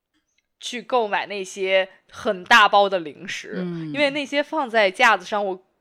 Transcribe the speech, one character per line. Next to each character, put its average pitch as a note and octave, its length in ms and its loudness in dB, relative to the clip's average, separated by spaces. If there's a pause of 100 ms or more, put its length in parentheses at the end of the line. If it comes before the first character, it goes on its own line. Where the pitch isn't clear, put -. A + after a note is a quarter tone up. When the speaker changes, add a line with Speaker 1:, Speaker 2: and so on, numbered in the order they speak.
(580)
Speaker 1:
去 - 240 -10
购 A#3+ 240 0
买 F#3+ 200 -2
那 G3 180 -8
些 F#3+ 460 0 (200)
很 F#3 360 -4
大 G#3 240 6
包 G3+ 180 4
的 F#3+ 120 -2
零 D#3+ 280 -12
食， - 300 -12
Speaker 2:
嗯。 E3+ 340 -6
Speaker 1:
因 C4+ 80 -6
为 C#4+ 120 2
那 C#4+ 140 -4
些 C#4+ 160 -2
放 D4 280 -4
在 G#3+ 200 2
架 A3 280 4
子 F#3 80 -12
上， G#3 200 -4
我 F#3+ 160 -6 (200)